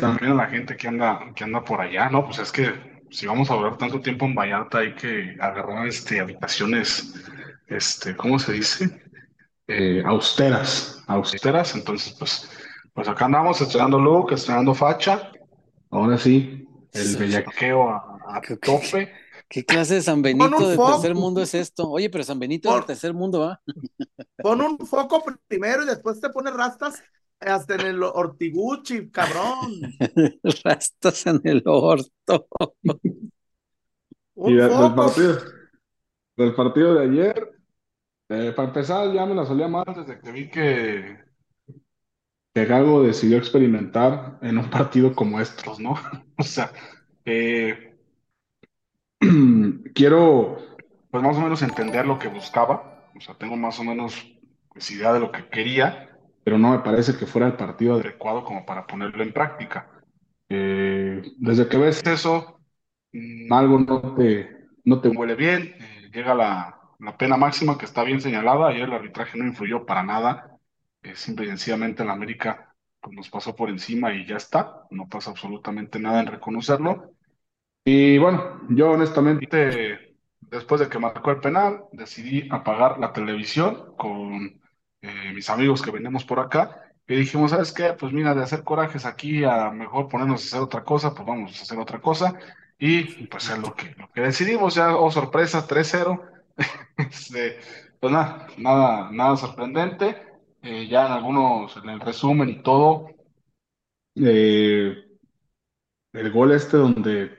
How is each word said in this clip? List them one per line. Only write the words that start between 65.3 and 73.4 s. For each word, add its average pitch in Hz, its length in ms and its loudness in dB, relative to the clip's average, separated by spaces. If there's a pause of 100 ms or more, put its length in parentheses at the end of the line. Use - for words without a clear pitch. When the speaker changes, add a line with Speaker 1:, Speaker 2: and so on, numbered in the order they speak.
Speaker 1:
bien. 165 440 0
Eh, 104 340 -20
llega 123 220 -2
la, 95 460 -2 (180)
la - 180 -14
pena 131 200 2
máxima 147 420 0
que - 60 -10
está 117 200 -4
bien 135 160 -2
señalada. 131 480 2
Ayer 120 160 -2
el 127 100 -6
arbitraje 117 440 -10
no 123 80 -4
influyó 117 400 -6
para 92 160 -2
nada. 110 540 -4 (460)
Eh, 92 140 -20
simple 107 300 -10
y - 20 -8
sencillamente 113 540 -6
el 107 80 -4
América, 110 640 -8 (260)
pues, 101 160 -20
nos 98 140 -20
pasó 107 240 -10